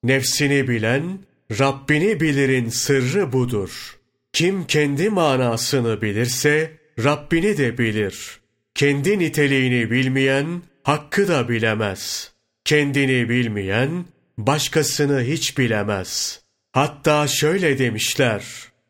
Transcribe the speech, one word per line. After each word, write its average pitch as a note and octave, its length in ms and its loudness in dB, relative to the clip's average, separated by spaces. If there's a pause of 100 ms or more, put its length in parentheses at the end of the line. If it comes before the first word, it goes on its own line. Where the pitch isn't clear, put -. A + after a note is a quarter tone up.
Nefsini C3+ 640 2
bilen, C3 520 -2 (400)
Rabbini D3+ 600 0
bilirin C3+ 500 2
sırrı C#3 640 0
budur. A#2+ 640 -4 (360)
Kim F3+ 320 0
kendi D3+ 440 0
manasını B2+ 920 0
bilirse, B2+ 720 0 (320)
Rabbini E3 540 0
de A#2+ 200 0
bilir. G#2+ 600 -2 (360)
Kendi C#3+ 440 2
niteliğini C3+ 720 2
bilmeyen, C3+ 680 0 (220)
Hakk'ı D3+ 440 0
da C#3+ 220 0
bilemez. A2 840 -2 (340)
Kendini C#3 640 2
bilmeyen, A#2+ 760 -2 (320)
başkasını C#3+ 840 0
hiç C#3 360 -4
bilemez. G#2 840 -2 (300)
Hatta D3 560 2
şöyle D3+ 520 0
demişler, A2+ 640 0 (460)